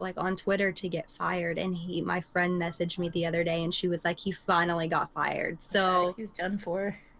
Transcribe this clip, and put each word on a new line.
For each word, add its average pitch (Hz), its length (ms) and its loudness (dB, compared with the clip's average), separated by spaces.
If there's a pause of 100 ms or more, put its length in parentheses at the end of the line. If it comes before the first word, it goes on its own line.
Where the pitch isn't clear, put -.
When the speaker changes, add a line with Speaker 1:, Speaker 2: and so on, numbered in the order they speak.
Speaker 1:
like, 180 180 -6
on 185 160 0
Twitter 196 380 2
to - 160 -6
get 165 200 -4
fired. 170 480 -2
And 180 200 0
he, 175 260 -4
my 175 180 0
friend 180 400 0
messaged 170 380 -2
me 175 120 0
the 170 160 0
other 170 180 2
day 165 180 0
and 170 100 0
she - 140 -2
was 170 180 0
like, 175 140 0
"He 196 140 -4
finally 170 560 2
got 156 240 0
fired." 147 500 -2
So 185 460 4
Speaker 2:
Yeah, 180 80 -2
he's 220 160 -10
done 190 260 -4
for. 190 400 -2 (220)